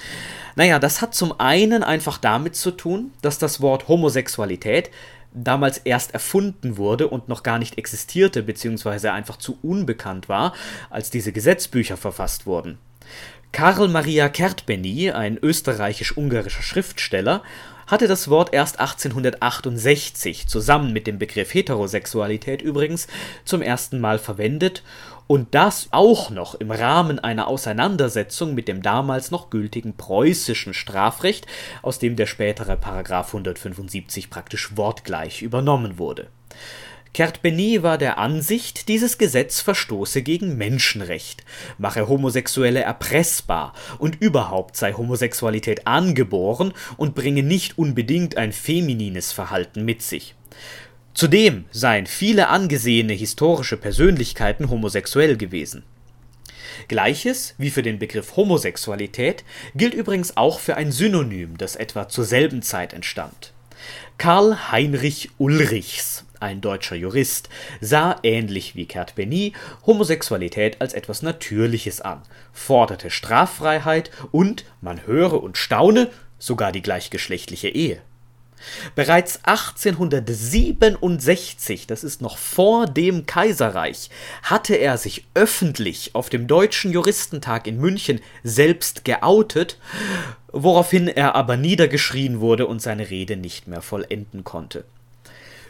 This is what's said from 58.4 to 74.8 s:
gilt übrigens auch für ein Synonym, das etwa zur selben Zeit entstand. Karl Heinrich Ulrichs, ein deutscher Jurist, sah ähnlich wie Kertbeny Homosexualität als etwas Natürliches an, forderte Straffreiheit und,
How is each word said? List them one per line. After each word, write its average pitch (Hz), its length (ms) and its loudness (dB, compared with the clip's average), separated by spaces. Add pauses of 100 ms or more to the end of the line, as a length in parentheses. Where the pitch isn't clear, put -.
gilt 233 180 2
übrigens 196 420 -2
auch 147 220 4
für - 180 -4
ein 147 140 -2
Synonym, 120 680 0
das 95 180 -8
etwa 107 320 -6
zur 120 160 -2
selben 127 380 2
Zeit 90 300 -6
entstand. - 600 -10 (640)
Karl 196 540 4
Heinrich 139 640 0
Ulrichs, 139 840 0 (160)
ein 98 200 -6
deutscher 98 360 -4
Jurist, 101 520 -2 (320)
sah 151 420 2
ähnlich 110 540 0
wie 87 100 -8
Kertbeny 107 640 -4 (340)
Homosexualität 120 920 2
als 127 140 -4
etwas - 280 -8
Natürliches 113 800 -2
an, 90 220 -10 (300)
forderte 113 580 2
Straffreiheit 156 1000 0 (200)
und, 190 340 2 (160)